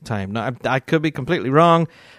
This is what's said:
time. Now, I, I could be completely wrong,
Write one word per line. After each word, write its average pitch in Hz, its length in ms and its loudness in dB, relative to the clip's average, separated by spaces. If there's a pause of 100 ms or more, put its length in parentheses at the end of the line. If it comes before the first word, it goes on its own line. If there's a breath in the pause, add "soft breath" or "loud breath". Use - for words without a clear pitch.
time. 98 280 -6
Now, 110 160 -4
I, 123 280 -4
I 131 60 0
could 160 200 0
be 156 100 -2
completely 135 380 -4
wrong, 165 380 4 (320 loud breath)